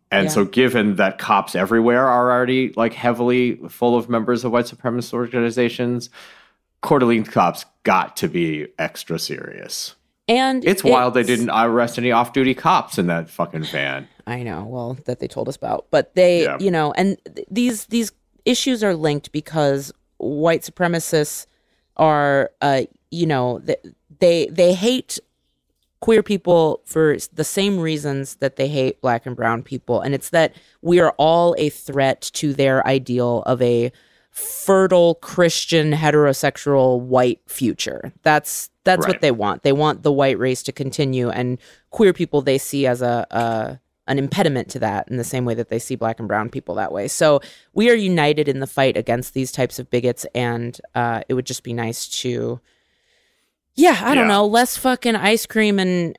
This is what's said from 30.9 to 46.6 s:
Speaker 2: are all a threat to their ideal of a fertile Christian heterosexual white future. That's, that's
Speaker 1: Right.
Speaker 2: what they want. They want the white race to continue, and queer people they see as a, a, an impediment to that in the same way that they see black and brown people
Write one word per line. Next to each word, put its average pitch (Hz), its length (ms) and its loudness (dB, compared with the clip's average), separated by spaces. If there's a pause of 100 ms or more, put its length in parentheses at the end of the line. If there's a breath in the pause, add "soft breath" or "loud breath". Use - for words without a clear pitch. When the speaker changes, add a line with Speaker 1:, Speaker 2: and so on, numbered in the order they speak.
Speaker 2:
are 160 180 4
all 170 400 4
a 151 100 0
threat 135 540 -2 (120)
to 143 200 -2
their 135 320 2
ideal 123 560 0
of 127 180 0
a 120 320 2 (380 soft breath)
fertile 180 840 2
Christian 165 760 0
heterosexual 143 1080 2
white 127 460 2
future. - 640 -6 (100)
That's, - 480 0 (140)
that's 180 220 2
Speaker 1:
Right. 185 80 2
Speaker 2:
what - 80 -10
they 147 80 4
want. 104 320 -2
They 139 100 4
want 147 300 0
the 147 100 2
white 135 260 2
race 127 260 -2
to 131 80 -8
continue, 131 580 -2
and 123 280 -4 (320 soft breath)
queer 196 220 4
people 147 300 -2
they 131 160 2
see 139 280 -2
as 123 140 0
a, 120 300 -2
a, 117 480 -4 (320)
an 139 80 0
impediment 139 520 -2
to - 100 -10
that 104 280 -4
in 127 80 -6
the 117 80 -4
same 123 220 -4
way 117 80 -2
that 113 160 -6
they 113 80 -2
see 131 180 -8
black 113 220 -4
and 113 100 -8
brown 107 220 -2
people 127 240 -10